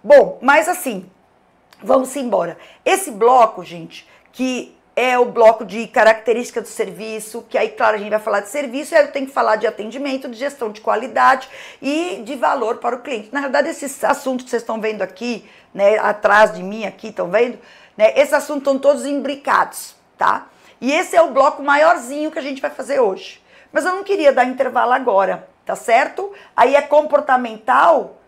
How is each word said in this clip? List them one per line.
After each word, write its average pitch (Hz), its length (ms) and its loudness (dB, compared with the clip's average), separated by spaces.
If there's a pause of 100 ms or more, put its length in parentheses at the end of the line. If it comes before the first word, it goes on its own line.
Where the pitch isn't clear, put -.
Bom, 220 380 6
mas 302 260 4
assim, 240 420 -6 (720)
vamos 262 340 0
embora. 196 420 -4 (260)
Esse 370 280 0
bloco, 220 520 4
gente, 165 440 -16 (240)
que 254 440 -6 (200)
é 247 240 0
o 240 60 4
bloco 226 400 4
de 208 220 -8
característica 226 760 2
do 202 60 -14
serviço, 220 840 -10
que - 80 -4
aí, 214 120 0
claro, 220 280 0
a - 20 -6
gente 208 100 -8
vai 214 100 0
falar 214 200 -2
de 202 80 -8
serviço, 285 480 -6
aí 302 60 8
eu 294 100 0
tenho 269 160 -6
que - 60 -18
falar 226 240 0
de 220 100 -4
atendimento, 262 600 -6
de 226 80 -14
gestão 254 340 -6
de - 80 -18
qualidade 254 720 0 (320)
e 302 420 -4
de 254 120 -10
valor 233 420 -2
para 240 180 -6
o 247 40 -14
cliente. 233 320 -10
Na 277 80 -6
realidade, 277 280 -2
esses 302 380 -10
assuntos 254 400 -4
que - 60 -20
vocês 226 100 -4
estão 226 180 -8
vendo 214 220 -6
aqui, 233 480 -8 (240)
né, 202 240 2
atrás 208 560 4
de 180 100 -12
mim 208 220 -8
aqui, 196 240 -12
estão 175 200 -6
vendo? 233 300 0 (380)
Né, 214 180 4
esses 285 180 4
assuntos 294 280 -2
estão 277 180 0
todos 269 260 2
imbricados, 277 920 -2 (220)
tá? - 300 0 (320)
E 262 140 -2
esse 349 220 -2
é 339 60 6
o 311 100 2
bloco 277 300 2
maiorzinho 294 720 2
que 330 80 -8
a - 20 -6
gente 269 200 -8
vai 285 100 -4
fazer 269 280 -4
hoje. 190 440 -2 (300)
Mas 294 120 -2
eu 359 80 0
não 392 100 -6
queria 320 280 2
dar 247 140 2
intervalo 247 480 -2
agora, 196 540 0 (180)
tá 190 100 -6
certo? 269 560 -2 (240)
Aí 262 180 4
é 285 80 6
comportamental 277 1400 2 (100)